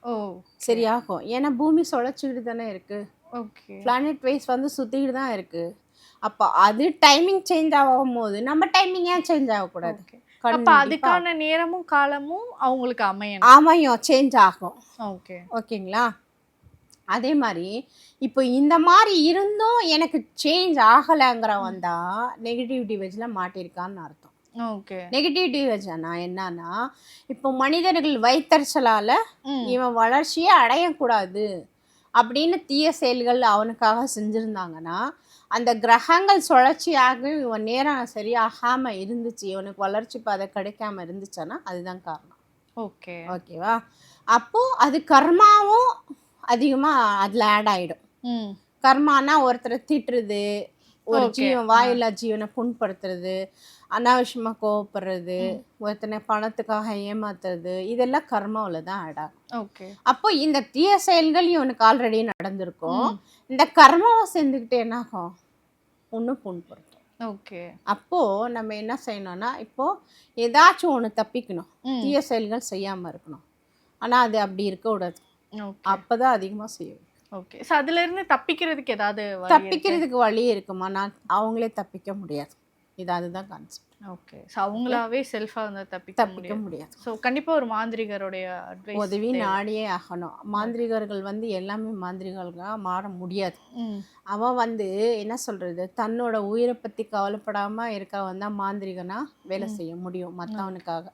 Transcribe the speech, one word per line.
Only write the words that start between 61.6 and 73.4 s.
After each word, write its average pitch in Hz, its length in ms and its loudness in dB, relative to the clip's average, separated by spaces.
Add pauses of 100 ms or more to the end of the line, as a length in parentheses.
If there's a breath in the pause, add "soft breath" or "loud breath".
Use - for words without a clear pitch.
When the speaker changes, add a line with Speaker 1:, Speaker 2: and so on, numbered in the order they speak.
Speaker 2:
already 226 440 4
நடந்திருக்கும். 190 800 -4
Speaker 1:
ம். 202 120 -6 (280 soft breath)
Speaker 2:
இந்த 262 280 4
கர்மாவை 381 580 8
சேர்ந்துக்கிட்டு 262 440 0
என்ன 233 200 -2
ஆகும்? 185 400 -10 (720)
ஒண்ணு 233 240 -4 (100)
புண்படுத்தும். 180 420 -14 (320)
Speaker 1:
ஓகே. 196 640 -14
Speaker 2:
அப்போ 220 640 -2
நம்ம 220 260 -8
என்ன 220 300 -8
செய்யணும்னா, 202 540 -8
இப்போ 277 400 -6 (380 soft breath)
ஏதாச்சும் 302 560 6
ஒண்ணு 226 220 -2
தப்பிக்கணும். 220 520 -6 (140)
Speaker 1:
ம். 254 200 -6
Speaker 2:
தீய 285 200 0
செயல்கள் 226 480 -4
செய்யாம 190 400 -8
இருக்கணும். - 360 -18 (520)